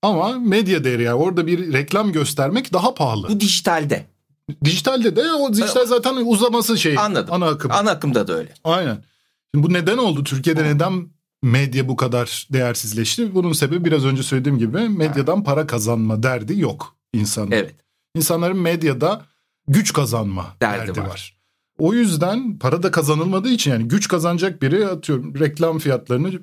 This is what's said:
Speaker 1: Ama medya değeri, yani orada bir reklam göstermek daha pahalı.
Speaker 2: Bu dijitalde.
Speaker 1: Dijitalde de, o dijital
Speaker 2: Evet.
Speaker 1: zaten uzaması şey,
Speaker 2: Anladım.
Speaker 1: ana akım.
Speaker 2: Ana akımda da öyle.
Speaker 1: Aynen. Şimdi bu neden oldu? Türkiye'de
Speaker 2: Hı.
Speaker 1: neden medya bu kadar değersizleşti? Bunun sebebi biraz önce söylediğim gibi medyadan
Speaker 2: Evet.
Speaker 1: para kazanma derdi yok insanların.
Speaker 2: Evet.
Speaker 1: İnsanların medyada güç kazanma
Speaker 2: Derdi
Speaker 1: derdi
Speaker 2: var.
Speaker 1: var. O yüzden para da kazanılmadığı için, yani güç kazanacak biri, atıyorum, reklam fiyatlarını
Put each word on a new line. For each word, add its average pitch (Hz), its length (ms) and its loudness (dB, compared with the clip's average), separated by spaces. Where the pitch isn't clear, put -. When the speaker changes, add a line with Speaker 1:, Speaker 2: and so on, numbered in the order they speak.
Speaker 1:
Ama 202 360 0
medya 190 460 2
değeri, 123 180 0
yani 117 120 0
orada 165 320 0
bir 170 260 -2
reklam 185 400 0
göstermek 156 600 0
daha 196 220 2
pahalı. 113 340 -2
Speaker 2:
Bu 208 120 0
dijitalde. 165 640 0
Speaker 1:
Dijitalde 214 520 2
de, 311 160 0
o 277 200 0
dijital 214 240 2
Speaker 2:
Evet. 247 120 4
Speaker 1:
zaten 247 280 0
uzaması 233 520 2
şey, 147 200 2
Speaker 2:
Anladım. 175 360 0
Speaker 1:
ana 180 120 0
akım. 147 260 -2
Speaker 2:
Ana 202 180 2
akımda 139 380 0
da 90 40 -2
öyle. 80 220 -6
Speaker 1:
Aynen. 160 400 -2
Şimdi 147 140 4
bu 175 40 4
neden 180 260 2
oldu? 160 260 0
Türkiye'de 151 360 0
Speaker 2:
Hı. 151 140 2
Speaker 1:
neden 175 320 0
medya 131 440 2
bu 127 80 -2
kadar 120 560 -2
değersizleşti? 120 840 -2
Bunun 175 180 2
sebebi 165 320 0
biraz 156 200 2
önce 135 180 0
söylediğim 135 360 0
gibi 131 300 0
medyadan 156 480 0
Speaker 2:
Evet. 202 100 -2
Speaker 1:
para 143 200 0
kazanma 110 560 0
derdi 127 380 -2
yok - 360 -4
insanların. 107 480 0
Speaker 2:
Evet. - 140 -6
Speaker 1:
İnsanların 170 440 0
medyada 165 640 0
güç 202 240 4
kazanma 107 680 -2
Speaker 2:
Derdi 107 260 -2
Speaker 1:
derdi 95 120 -6
Speaker 2:
var. 98 80 -6
Speaker 1:
var. - 280 -14
O 190 160 2
yüzden 208 640 0
para 151 240 0
da 185 80 2
kazanılmadığı 170 580 0
için, 226 220 0
yani 117 180 0
güç 202 200 2
kazanacak 175 540 0
biri, 175 240 2
atıyorum, 151 520 -4
reklam 156 400 0
fiyatlarını 139 540 -2